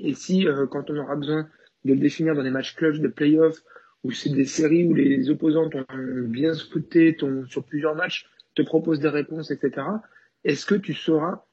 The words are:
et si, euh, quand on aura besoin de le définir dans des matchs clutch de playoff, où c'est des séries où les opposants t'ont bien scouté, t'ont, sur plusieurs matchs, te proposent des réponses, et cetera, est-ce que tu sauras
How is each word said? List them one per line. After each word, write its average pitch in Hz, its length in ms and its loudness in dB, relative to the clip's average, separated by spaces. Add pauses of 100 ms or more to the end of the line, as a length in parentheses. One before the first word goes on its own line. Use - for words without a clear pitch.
et 139 60 0
si, 185 340 0
euh, 139 180 0
quand 143 240 -6
on 147 80 -4
aura 143 200 -6
besoin 151 320 -4 (340)
de 135 100 4
le 135 60 2
définir 156 340 0
dans 147 80 -2
des 131 80 -4
matchs 131 260 -6
clutch 156 240 0
de 143 80 0
playoff, 156 500 4 (460)
où 127 80 -4
c'est 143 200 -4
des 135 140 2
séries 165 420 2
où 160 80 4
les 135 340 2
opposants 156 400 2
t'ont 135 160 -8 (420)
bien 147 280 -2
scouté, 165 600 2
t'ont, 135 300 -4
sur 131 180 -8
plusieurs 156 300 -4
matchs, 170 340 -6 (280)
te 175 80 2
proposent 160 360 0
des 151 100 0
réponses, 147 420 -4
et 135 60 -6
cetera, 151 440 -4 (420)
est-ce 147 220 -2
que 202 80 0
tu 196 220 -2
sauras 165 580 -2